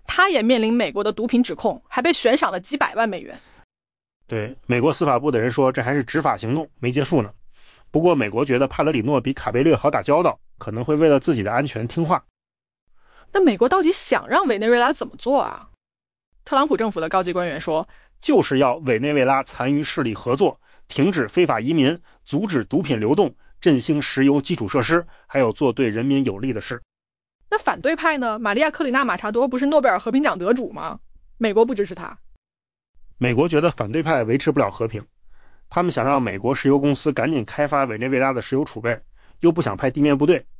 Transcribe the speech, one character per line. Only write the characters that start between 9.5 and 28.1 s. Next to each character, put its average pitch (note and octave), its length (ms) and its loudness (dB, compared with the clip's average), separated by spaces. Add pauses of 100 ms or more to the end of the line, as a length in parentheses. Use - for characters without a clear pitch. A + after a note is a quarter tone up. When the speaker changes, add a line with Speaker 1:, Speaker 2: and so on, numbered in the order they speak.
Speaker 2:
贝 A#2+ 120 0
略 D#3+ 120 6
好 D3 160 0
打 B2 100 -2
交 D3 220 2
道， D3 160 0 (180)
可 - 140 -10
能 A#2 120 -6
会 D3+ 120 0
为 D#3+ 120 4
了 C#3+ 120 6
自 D3+ 160 0
己 G#2 80 -2
的 G2+ 80 -2
安 C3 140 0
全 A#2+ 220 -6
听 E3+ 160 -4
话。 E3 200 0 (1080)
Speaker 1:
那 F#4+ 120 2
美 A3 140 4
国 A#3 120 2
到 F#4 140 2
底 D#4+ 80 4
想 - 360 -2
让 F4+ 200 2
委 A3 100 0
内 G#3+ 80 -4
瑞 A#3+ 140 4
拉 B3+ 120 2
怎 - 160 -6
么 - 100 -18
做 C4 240 0
啊？ - 280 -8 (760)
特 - 120 -4
朗 C4+ 120 4
普 C#4 80 2
政 A3+ 160 -2
府 E3 80 -6
的 D#3+ 80 -4
高 F#3+ 140 0
级 F3 100 -4
官 F3 160 -2
员 D#3 120 -8
说， D#3+ 280 -4 (320)
Speaker 2:
就 B3 220 4
是 C3+ 160 0
要 C3 200 4
委 C3 220 0
内 D3 120 -2
瑞 C#3 120 2
拉 C3+ 200 2
残 B2+ 280 -4
余 C#3+ 120 0
势 C#3+ 200 -4
力 A2 120 -2
合 B2 200 -2
作， D#3+ 240 0 (280)
停 E3 240 2
止 C#3+ 160 -2
非 F3 180 2
法 A#2 140 0
移 B2+ 140 -2
民， D#3 240 2 (260)
阻 F#3 240 -2
止 C#3+ 180 -2
毒 D#3+ 160 0
品 C3+ 180 -2
流 G#2+ 140 2
动， F3 200 2 (280)
振 D3 180 4
兴 D3 220 -2
石 C3+ 240 0
油 C#3 160 4
基 E3+ 140 -4
础 - 120 -4
设 B2+ 140 0
施， E3+ 240 0 (220)
还 C#3 120 -2
有 A2+ 120 2
做 B2+ 200 0
对 A#2 180 0
人 A2+ 160 -4
民 C#3 200 0
有 G2 140 -4
利 C3 120 -4
的 A2 80 -4
事。 A#2+ 220 -10 (720)
Speaker 1:
那 G#4+ 80 0
反 - 200 -2
对 D4 160 -2
派 D#4 220 -2